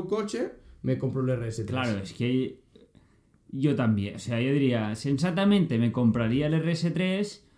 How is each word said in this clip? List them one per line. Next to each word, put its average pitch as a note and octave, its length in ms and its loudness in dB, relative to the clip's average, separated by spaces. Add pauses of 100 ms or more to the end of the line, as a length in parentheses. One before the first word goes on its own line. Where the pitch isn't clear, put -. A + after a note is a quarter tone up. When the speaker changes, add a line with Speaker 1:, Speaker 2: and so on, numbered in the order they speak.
Speaker 1:
un F3+ 60 -4
coche, G#3+ 460 -2 (280)
me C3 160 0
compro C3 260 -2
el B2+ 60 0
R A#2 200 -2
S A2+ 160 -6
tres. B2+ 140 -4
Speaker 2:
Claro, A#2 200 0
es F#2 140 -10
que B2+ 500 -2 (880)
yo C#3 240 0
también, G#2+ 400 0
o - 40 -12
sea, A#2 220 -2
yo C3 100 0
diría, A#2+ 440 2
sensatamente E3+ 840 2
me A#2 140 4
compraría A#2+ 560 2
el D#3 80 2
R D#3+ 160 0
S E3 180 0
tres, F#3 560 -2 (120)